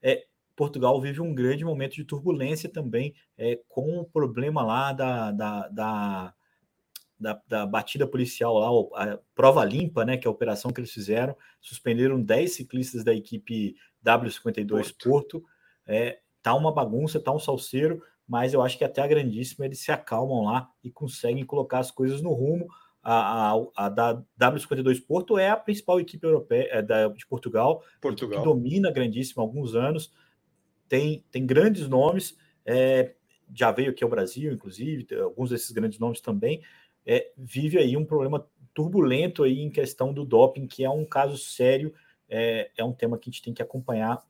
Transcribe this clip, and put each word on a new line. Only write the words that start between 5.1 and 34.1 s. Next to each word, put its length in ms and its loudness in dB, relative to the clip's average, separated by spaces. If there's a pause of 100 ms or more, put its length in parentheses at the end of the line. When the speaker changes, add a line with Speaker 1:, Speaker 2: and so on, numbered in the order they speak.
Speaker 1:
da, 360 -4
da, 680 -4 (880)
da, 280 -6
da 180 -2
batida 420 -2
policial 500 0
lá, 140 2
o, 240 4
a 240 -4 (160)
prova 280 8
limpa, 400 0
né, 140 0
que 100 -2
é 20 2
a 20 0
operação 400 -4
que 80 -8
eles 120 -10
fizeram, 440 -2 (260)
suspenderam 600 0
dez 320 2
ciclistas 500 -6
da 100 4
equipe 600 -4 (260)
W 300 2
cinquenta 300 -4
e 20 -2
dois 280 -2
Speaker 2:
Porto. 180 -4 (300)
Speaker 1:
Porto. 60 -20 (400)
É, 340 -2 (220)
tá 140 2
uma 180 2
bagunça, 460 0
tá 120 -4
um 80 0
salseiro, 640 -2 (260)
mas 260 0
eu 80 6
acho 160 0
que 60 0
até 180 -2
a 60 0
grandíssima 580 0
eles 140 -8
se 120 -6
acalmam 540 -2
lá 240 -2 (140)
e 60 -12
conseguem 560 -4
colocar 340 -2
as 120 -4
coisas 300 -2
no 120 0
rumo. 340 0 (360)
A, 500 2
a, 320 -2
a 40 0
da 340 0 (120)
W 260 4
cinquenta 200 -4
e 20 -2
dois 160 4
Porto 380 0
é 120 4
a 60 4
principal 440 0
equipe 260 -8
europeia, 460 2
é, 100 0
da, 280 2
de 180 -14
Portugal, 560 0 (180)
Speaker 2:
Portugal. 300 -4
Speaker 1:
equipe 60 -4
que 60 -2
domina 460 2
a 20 -2
grandíssima 520 -2
há 20 0
alguns 300 -6
anos, 360 0 (760)
tem, 440 0
tem 140 -2
grandes 420 4
nomes, 500 2 (280)
é, 480 4 (400)
já 180 2
veio 200 0
aqui 120 -4
ao 60 2
Brasil, 420 -2